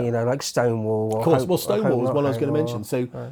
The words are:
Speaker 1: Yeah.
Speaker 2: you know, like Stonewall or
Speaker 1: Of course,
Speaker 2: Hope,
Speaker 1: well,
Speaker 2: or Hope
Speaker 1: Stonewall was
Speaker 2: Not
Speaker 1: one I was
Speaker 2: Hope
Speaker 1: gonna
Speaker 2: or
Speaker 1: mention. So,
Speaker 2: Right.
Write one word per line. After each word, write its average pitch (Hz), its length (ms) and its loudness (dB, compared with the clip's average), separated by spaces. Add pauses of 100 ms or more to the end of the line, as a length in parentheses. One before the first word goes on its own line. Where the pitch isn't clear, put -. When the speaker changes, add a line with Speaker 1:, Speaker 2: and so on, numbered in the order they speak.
Speaker 1:
Yeah. - 60 0
Speaker 2:
you 120 40 -2
know, 117 140 0
like 135 180 0
Stonewall 110 720 0
or 110 60 0
Speaker 1:
Of - 60 0
course, 160 180 4
Speaker 2:
Hope, 180 60 -4
Speaker 1:
well, 180 80 2
Speaker 2:
or - 40 0
Hope 208 200 0
Speaker 1:
Stonewall 127 200 2
was 123 80 0
Speaker 2:
Not - 80 0
Speaker 1:
one 143 80 2
I 143 60 2
was 117 60 0
Speaker 2:
Hope 117 100 -2
Speaker 1:
gonna 139 60 0
Speaker 2:
or 120 120 2
Speaker 1:
mention. 117 200 -6
So, 127 280 -2
Speaker 2:
Right. 123 200 -12